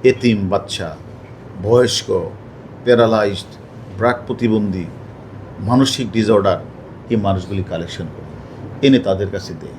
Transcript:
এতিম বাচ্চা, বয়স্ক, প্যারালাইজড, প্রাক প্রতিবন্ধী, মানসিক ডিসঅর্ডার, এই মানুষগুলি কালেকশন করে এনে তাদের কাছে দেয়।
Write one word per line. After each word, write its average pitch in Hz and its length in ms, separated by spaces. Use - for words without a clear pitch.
এতিম 113 460
বাচ্চা, 90 460
বয়স্ক, 104 640
প্যারালাইজড, 110 760
প্রাক 120 300
প্রতিবন্ধী, 104 580
মানসিক 120 520
ডিসঅর্ডার, 101 460
এই 117 80
মানুষগুলি 95 520
কালেকশন 85 340
করে - 260
এনে 135 120
তাদের 98 320
কাছে 92 220
দেয়। 76 260